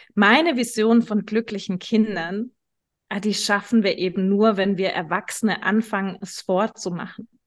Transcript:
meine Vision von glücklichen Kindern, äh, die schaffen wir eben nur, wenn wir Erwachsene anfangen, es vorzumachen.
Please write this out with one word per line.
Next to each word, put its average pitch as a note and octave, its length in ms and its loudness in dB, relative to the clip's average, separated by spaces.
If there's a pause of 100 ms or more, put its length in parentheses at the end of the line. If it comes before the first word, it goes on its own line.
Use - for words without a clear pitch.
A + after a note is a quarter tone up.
(160)
meine B3 420 4
Vision A#3 460 2
von G#3 220 -2
glücklichen G#3 540 -4
Kindern, G#3 720 -2 (580)
äh, G3 120 -6
die G3+ 140 -2
schaffen G#3 480 2
wir G3 160 0
eben F#3 300 -2
nur, G3+ 280 4
wenn G3 200 0
wir F#3 120 0
Erwachsene F3+ 760 -4
anfangen, G3 580 -2
es - 200 -12
vorzumachen. F#3 840 -4 (200)